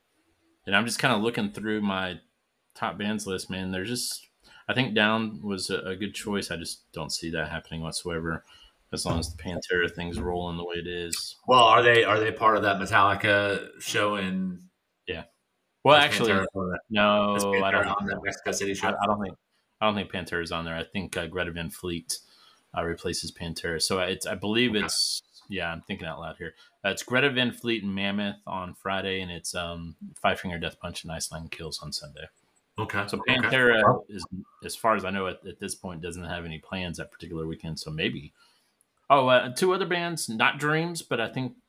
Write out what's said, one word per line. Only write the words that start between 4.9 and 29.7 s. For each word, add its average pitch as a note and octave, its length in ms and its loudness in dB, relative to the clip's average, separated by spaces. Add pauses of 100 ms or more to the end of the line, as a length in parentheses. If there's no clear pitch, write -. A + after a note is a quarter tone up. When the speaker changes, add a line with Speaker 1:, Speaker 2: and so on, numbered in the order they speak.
Speaker 1:
Down G#2+ 480 2
was G2 280 -4
a, F#2+ 100 0
a F#2+ 160 -6
good G2 180 -6
choice. G2+ 380 -4
I E2+ 60 -4
just - 340 -12
don't D#2 200 -8
see E2 200 -6
that D#2 180 -2
happening D#2+ 320 -8
whatsoever E2 640 -4 (500)
as - 120 -4
long E2+ 140 0
as - 140 -6
the - 80 -16
Pantera F2 500 -2
thing's E2+ 280 -6
rolling F2 380 -4
the F2 60 -6
way F2 120 -6
it E2+ 120 -6
is. F2 480 -8 (120)
Speaker 2:
Well, B2 160 10
are A#2+ 200 8
they, A#2 200 8
are G#2 160 4
they A2 120 2
part G#2+ 240 4
of G2+ 80 2
that G2 140 4
Metallica G2+ 920 4 (120)
show G#2 340 0
in F#2 460 -2 (460)
Speaker 1:
Yeah. E2 160 -6 (600)
Well, C#3+ 140 10
Speaker 2:
Is C#3+ 80 8
Speaker 1:
actually, A#2+ 260 4
Speaker 2:
Pantera F#2+ 220 4
part F#2 140 -4
of F2+ 40 -4
that? F2 80 -4 (100)
Speaker 1:
no, G#2 460 4
Speaker 2:
Is G2+ 80 0
Speaker 1:
I G2+ 40 0
Speaker 2:
Pantera G2 240 2
Speaker 1:
don't F#2+ 160 4
Speaker 2:
on G2 120 -2
Speaker 1:
think G2 100 -4
Speaker 2:
the F#2 60 -2
Speaker 1:
so. - 80 -8
Speaker 2:
Mexico G2 280 -6
City G2 240 -2
show? F#2+ 140 -2
Speaker 1:
I, G2+ 140 0
I - 20 2
don't G#2 160 2
think, F#2 140 -6 (460)
I G#2+ 40 2
don't G#2 100 4
think F#2+ 160 -4
Pantera's E2+ 400 -4
on E2 140 -4
there. E2 100 -6
I E2 80 -4
think, F2 340 -6
uh, E2+ 100 -4
Greta F2 240 -4
Van E2 180 -6
Fleet, - 500 -6 (580)
uh, E2+ 60 0
replaces E2+ 480 -4
Pantera. E2 500 -6
So F#2+ 180 0
it's, F#2 260 -2
I G#2 100 -4
believe A2 360 2
Speaker 2:
Okay. G2+ 140 0
Speaker 1:
it's, - 360 -2 (280)
yeah, F2 220 -4
I'm E2 100 -8
thinking F2+ 260 -8
out D2 120 -8
loud E2 180 -10
here. E2+ 160 -12 (320)
Uh, G2 40 2
it's F#2+ 140 -4
Greta B2+ 260 2
Van B2 220 0
Fleet A2+ 320 -2
and G2 100 -4
Mammoth G2+ 420 -2 (100)
on F2+ 280 -8
Friday, F#2+ 480 -4
and F2 100 -6
it's, E2+ 240 -8
um, E2+ 400 -8 (260)